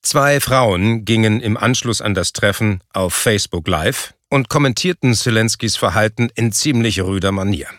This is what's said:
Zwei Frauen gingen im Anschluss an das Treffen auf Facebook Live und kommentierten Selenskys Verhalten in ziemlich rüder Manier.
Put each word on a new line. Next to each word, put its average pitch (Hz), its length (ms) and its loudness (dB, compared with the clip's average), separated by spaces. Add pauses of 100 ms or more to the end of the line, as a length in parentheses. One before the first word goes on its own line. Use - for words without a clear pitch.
Zwei 143 360 2
Frauen 113 640 2
gingen 110 380 2
im 113 160 -2
Anschluss 120 420 0
an 104 140 -2
das 90 180 -2
Treffen 104 500 0 (120)
auf 92 220 -2
Facebook 98 520 0
Live 90 460 -2 (160)
und 135 180 0
kommentierten 139 680 0
Selenskys 110 640 -2
Verhalten 110 580 0
in 113 160 0
ziemlich 117 500 0
rüder 95 300 -2
Manier. 98 360 -4 (120)